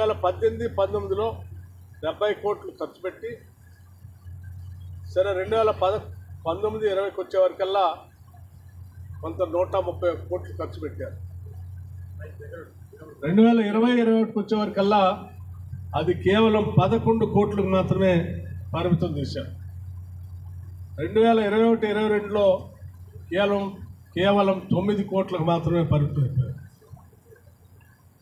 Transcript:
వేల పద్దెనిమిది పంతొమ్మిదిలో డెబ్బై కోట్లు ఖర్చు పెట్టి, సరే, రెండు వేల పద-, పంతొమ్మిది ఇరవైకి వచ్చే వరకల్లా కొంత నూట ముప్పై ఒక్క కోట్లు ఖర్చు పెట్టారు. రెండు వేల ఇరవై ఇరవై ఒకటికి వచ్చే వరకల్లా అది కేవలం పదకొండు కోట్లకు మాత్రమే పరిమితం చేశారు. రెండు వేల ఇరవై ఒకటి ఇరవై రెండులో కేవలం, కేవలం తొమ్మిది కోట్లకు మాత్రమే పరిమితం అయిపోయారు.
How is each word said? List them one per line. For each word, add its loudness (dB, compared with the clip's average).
వేల 2
పద్దెనిమిది 0
పంతొమ్మిదిలో 0
డెబ్బై 0
కోట్లు -4
ఖర్చు -10
పెట్టి, -8
సరే, 2
రెండు -2
వేల 4
పద-, 2
పంతొమ్మిది -2
ఇరవైకి -2
వచ్చే -4
వరకల్లా 2
కొంత -6
నూట 0
ముప్పై -2
ఒక్క -2
కోట్లు -6
ఖర్చు -8
పెట్టారు. -10
రెండు 6
వేల 8
ఇరవై 4
ఇరవై 4
ఒకటికి -2
వచ్చే 0
వరకల్లా 4
అది 2
కేవలం 6
పదకొండు 2
కోట్లకు 2
మాత్రమే 2
పరిమితం 0
చేశారు. -6
రెండు 0
వేల 6
ఇరవై 4
ఒకటి 2
ఇరవై 2
రెండులో 2
కేవలం, 2
కేవలం 4
తొమ్మిది 2
కోట్లకు -2
మాత్రమే 2
పరిమితం 2
అయిపోయారు. 0